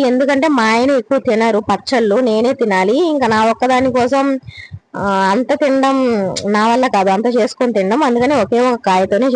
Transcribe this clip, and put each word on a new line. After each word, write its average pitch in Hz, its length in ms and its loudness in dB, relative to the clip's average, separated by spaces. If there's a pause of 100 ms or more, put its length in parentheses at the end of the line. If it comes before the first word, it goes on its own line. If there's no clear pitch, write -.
ఎందుకంటే 269 380 0 (100)
మా 226 60 0 (100)
ఆయన 247 180 2 (100)
ఎక్కువ 269 180 -2 (100)
తినరు 220 300 0 (100)
పచ్చళ్ళు, 208 460 0 (120)
నేనే 226 240 0 (100)
తినాలి. 202 360 0 (160)
ఇంకా 269 140 0
నా 220 120 0 (120)
ఒక్కదాని 254 400 0
కోసం, 262 480 0 (560)
ఆ, - 60 -6 (320)
అంత 240 180 -2 (100)
తినడం 269 360 0 (580)
నా 214 160 0
వల్ల 254 240 2
కాదు, 196 220 2
అంత 226 100 -2 (100)
చేసుకొని 247 400 -2
తినడం, 202 300 0
అందుకని 247 360 0
ఒకే 233 160 0 (120)
ఒక 233 80 -4 (100)
కాయతోనే 190 460 0